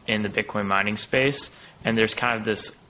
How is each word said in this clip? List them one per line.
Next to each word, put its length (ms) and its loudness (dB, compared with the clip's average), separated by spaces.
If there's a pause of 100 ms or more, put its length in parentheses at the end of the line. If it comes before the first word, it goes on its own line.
in 160 0
the 80 -2
Bitcoin 340 -2
mining 320 0
space. 540 0 (340)
And 140 2
there's 160 4
kind 240 0
of 80 -6
this 280 -2 (160)